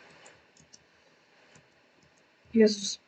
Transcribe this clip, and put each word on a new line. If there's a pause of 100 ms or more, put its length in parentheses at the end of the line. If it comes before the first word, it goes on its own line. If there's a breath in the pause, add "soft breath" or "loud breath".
(2500)
Jezus.